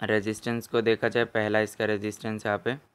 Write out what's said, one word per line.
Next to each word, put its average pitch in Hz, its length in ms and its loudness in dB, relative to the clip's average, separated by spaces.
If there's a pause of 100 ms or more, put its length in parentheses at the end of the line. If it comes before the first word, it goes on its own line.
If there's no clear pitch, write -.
रेजिस्टेंस 110 640 -2
को 120 140 0
देखा 113 280 2
जाए, 120 160 2
पहला 107 360 2
इसका 107 240 -2
रेजिस्टेंस 107 640 -4
यहाँ 104 120 0
पे 120 200 -4 (160)